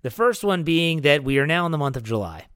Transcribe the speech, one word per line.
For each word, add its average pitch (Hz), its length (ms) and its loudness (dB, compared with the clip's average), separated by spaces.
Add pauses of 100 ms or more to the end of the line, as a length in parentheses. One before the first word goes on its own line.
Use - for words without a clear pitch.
The - 100 -6
first 233 320 0
one 190 200 0
being 165 400 0
that 143 200 4
we 135 160 2
are 139 80 2
now 170 200 0
in 165 60 -2
the 156 60 -2
month 139 180 -2
of 117 80 -8
July. 98 520 -6